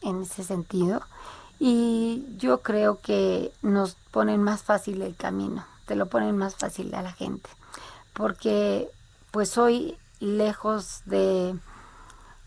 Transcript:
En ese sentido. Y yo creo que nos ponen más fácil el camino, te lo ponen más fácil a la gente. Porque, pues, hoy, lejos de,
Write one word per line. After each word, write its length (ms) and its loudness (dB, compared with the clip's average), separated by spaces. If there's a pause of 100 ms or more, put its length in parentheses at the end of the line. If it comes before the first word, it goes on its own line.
En 180 -2
ese 220 -10
sentido. 580 0 (560)
Y 720 2 (100)
yo 240 2
creo 400 2
que 500 0 (120)
nos 320 4 (160)
ponen 320 4
más 180 0
fácil 400 -6
el 140 -8
camino, 500 -4 (220)
te 80 -4
lo 100 0
ponen 320 0
más 180 -2
fácil 380 -6
a 80 -6
la 120 -8
gente. 360 -10 (640)
Porque, 760 0 (440)
pues, 260 0
hoy, 400 4 (220)
lejos 840 -2
de, 500 2 (920)